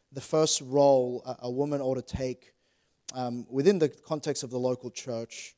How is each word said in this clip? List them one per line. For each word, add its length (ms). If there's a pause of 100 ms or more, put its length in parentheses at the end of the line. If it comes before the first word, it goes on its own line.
(120)
the 100
first 400
role 640
a, 220
a 40
woman 300
ought 140
to 200
take, 380 (640)
um, 340
within 300
the 100
context 540
of 80
the 80
local 320
church. 680